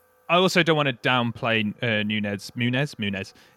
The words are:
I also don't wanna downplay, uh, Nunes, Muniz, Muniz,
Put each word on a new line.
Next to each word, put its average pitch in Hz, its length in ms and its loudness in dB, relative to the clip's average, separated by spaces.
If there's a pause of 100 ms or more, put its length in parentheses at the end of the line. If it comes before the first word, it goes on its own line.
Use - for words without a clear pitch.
(300)
I 165 60 2
also 180 280 4
don't 156 140 2
wanna 143 160 0
downplay, 117 800 0 (100)
uh, 110 200 0
Nunes, 104 520 -4
Muniz, 123 400 -2
Muniz, 98 380 -6 (240)